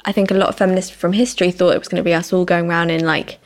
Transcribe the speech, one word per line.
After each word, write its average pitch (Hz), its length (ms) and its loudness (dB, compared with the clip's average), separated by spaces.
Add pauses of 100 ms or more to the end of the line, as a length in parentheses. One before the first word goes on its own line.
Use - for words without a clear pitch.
I 202 60 -4
think 196 200 0
a - 20 0
lot 196 160 2
of - 60 -6
feminists 185 360 0
from 180 220 -2
history 202 380 0
thought 175 240 2
it - 40 0
was - 80 -16
gonna 175 160 -2
be 170 100 2
us 165 200 -2
all 185 120 2
going 175 240 0
around 170 200 0
in, 165 160 0
like, - 400 -4